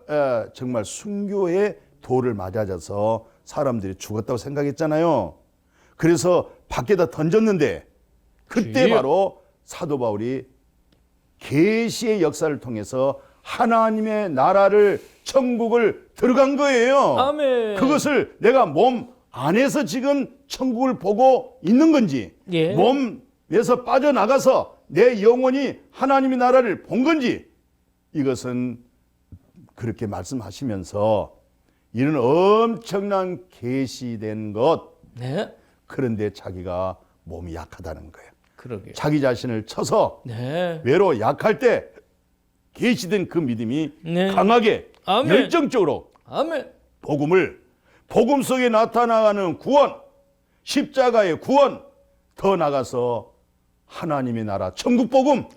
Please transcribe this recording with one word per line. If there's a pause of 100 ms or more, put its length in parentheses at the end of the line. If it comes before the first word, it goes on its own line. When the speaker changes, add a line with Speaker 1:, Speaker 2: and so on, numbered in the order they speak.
Speaker 1:
에,
정말
순교의 (240)
도를
맞아져서 (180)
사람들이
죽었다고
생각했잖아요. (600)
그래서 (200)
밖에다
던졌는데 (600)
그때
Speaker 2:
주여.
Speaker 1:
바로 (220)
사도
바울이 (920)
계시의
역사를
통해서 (220)
하나님의
나라를, (220)
천국을
들어간
거예요. (200)
Speaker 2:
아멘.
Speaker 1:
그것을
내가
몸 (180)
안에서
지금 (120)
천국을
보고
있는
건지, (180)
Speaker 2:
예.
Speaker 1:
몸에서
빠져나가서 (100)
내
영혼이 (160)
하나님의
나라를
본
건지, (680)
이것은 (960)
그렇게
말씀하시면서 (580)
이런
엄청난
계시된
것, (220)
Speaker 2:
네. (360)
Speaker 1:
그런데
자기가 (260)
몸이
약하다는
거예요. (260)
Speaker 2:
그러게요.
Speaker 1:
자기
자신을
쳐서
Speaker 2:
네.
Speaker 1:
외로
약할
때 (880)
계시된
그
믿음이 (120)
Speaker 2:
네.
Speaker 1:
강하게 (140)
Speaker 2:
아멘.
Speaker 1:
열정적으로 (140)
Speaker 2:
아멘. (320)
Speaker 1:
복음을, (460)
복음
속에
나타나는
구원, (680)
십자가의
구원, (520)
더
나가서 (520)
하나님의
나라,
천국
복음,